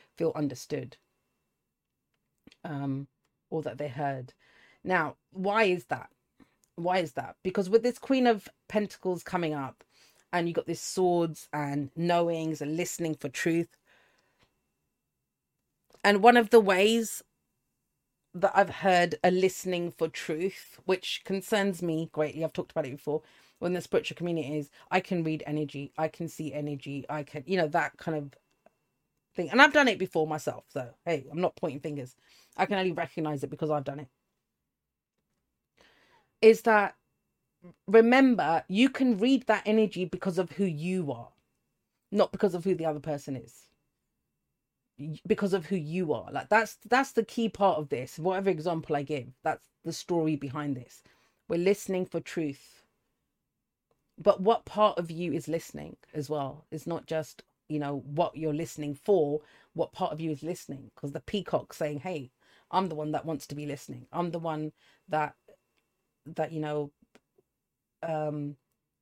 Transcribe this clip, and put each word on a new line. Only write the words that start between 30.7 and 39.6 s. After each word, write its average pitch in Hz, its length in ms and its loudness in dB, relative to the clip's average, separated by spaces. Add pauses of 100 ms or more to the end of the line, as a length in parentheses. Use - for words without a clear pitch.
so, 123 200 -8 (160)
hey, 165 260 -4
I'm 170 100 -6
not 180 140 -2
pointing 147 260 -6
fingers. 143 340 -8 (420)
I 190 80 2
can 196 120 -2
only 190 140 0
recognize 151 520 -4
it 143 60 -6
because 151 200 -4
I've 147 140 0
done 139 160 -8
it. 147 80 -14 (2250)
Is 220 220 10
that, 214 320 4 (920)
remember, 226 800 6
you 233 220 4
can 247 300 2
read 254 260 4
that 214 200 4